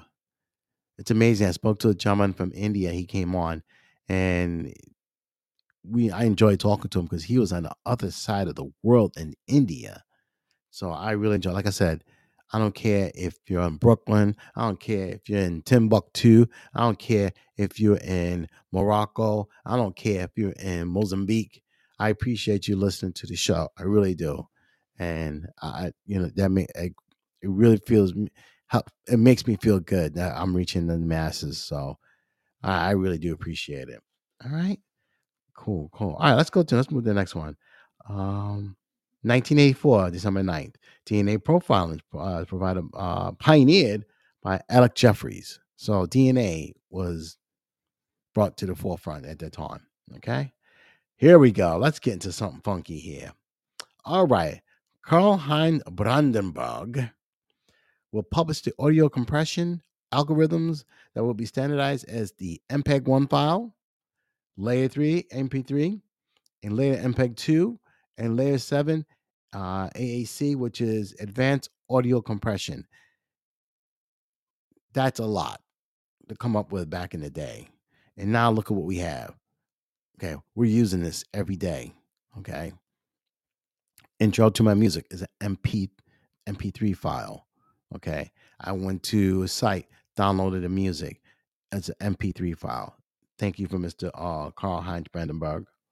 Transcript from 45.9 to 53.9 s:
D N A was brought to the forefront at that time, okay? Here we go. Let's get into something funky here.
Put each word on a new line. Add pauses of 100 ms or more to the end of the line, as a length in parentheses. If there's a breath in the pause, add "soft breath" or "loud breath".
D
N
A (160)
was (960)
brought
to
the
forefront
at
that
time, (300)
okay? (640 soft breath)
Here
we
go.
Let's
get
into
something
funky
here. (720)